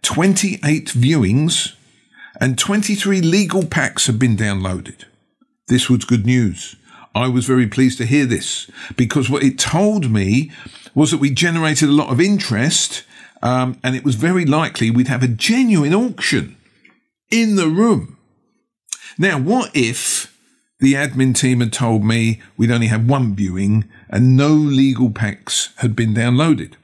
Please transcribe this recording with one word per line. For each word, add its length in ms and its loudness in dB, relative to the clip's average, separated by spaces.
twenty-eight 840 0
viewings 840 0
and 180 -2
twenty-three 640 -2
legal 440 0
packs 400 -4
had 140 -2
been 180 2
downloaded. 680 -6
This 220 0
was 160 2
good 200 0
news. 500 -2
I 120 -2
was 200 -2
very 180 4
pleased 320 0
to 80 -4
hear 220 0
this 420 -6
because 320 0
what 140 -2
it 160 0
told 540 0
me 400 0
was 160 2
that 100 -2
we 120 0
generated 580 0
a 40 4
lot 180 2
of 100 0
interest, 840 -2
um, 420 -2
and 120 -2
it 80 -8
was 100 0
very 320 0
likely 460 0
we'd 160 2
have 160 -2
a 40 2
genuine 680 2
auction 600 -2
in 240 2
the 140 2
room. 480 0
Now, 220 0
what 360 -2
if 560 -2
the 140 4
admin 420 0
team 240 0
had 140 -2
told 320 0
me 340 0
we'd 140 2
only 180 2
had 220 0
one 240 2
viewing 560 -2
and 260 4
no 120 4
legal 600 2
packs 680 -6
had 180 -2
been 180 0
downloaded? 600 0